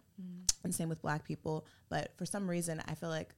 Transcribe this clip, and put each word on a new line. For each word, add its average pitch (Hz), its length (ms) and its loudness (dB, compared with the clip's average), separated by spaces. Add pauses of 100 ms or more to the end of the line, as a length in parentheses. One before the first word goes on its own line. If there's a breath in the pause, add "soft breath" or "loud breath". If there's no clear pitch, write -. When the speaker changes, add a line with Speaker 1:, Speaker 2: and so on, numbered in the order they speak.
(220)
Speaker 1:
Mm. 180 280 -2 (140)
Speaker 2:
and 180 120 2
same 165 140 2
with 160 120 -2
Black 151 240 2
people. 156 400 -2 (240 loud breath)
But 156 280 0
for 180 80 -4
some 202 240 0
reason, 170 380 2
I 156 60 -2
feel 165 160 -2
like 160 280 -2